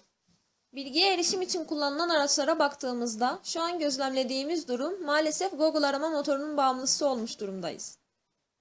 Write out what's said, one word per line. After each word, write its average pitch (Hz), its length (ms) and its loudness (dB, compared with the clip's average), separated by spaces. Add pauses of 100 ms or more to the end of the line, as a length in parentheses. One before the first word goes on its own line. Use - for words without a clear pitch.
(720)
Bilgiye 285 400 2
erişim 349 280 0
için 349 240 -4
kullanılan 294 440 -2
araçlara 302 500 2
baktığımızda 247 840 0
şu - 180 -4
an 339 180 -2
gözlemlediğimiz 269 880 0
durum 302 360 -2
maalesef 311 480 2
Google 302 360 2
arama 277 220 0
motorunun 294 480 0
bağımlısı 262 500 2
olmuş 233 320 -2
durumdayız. 190 580 -8 (640)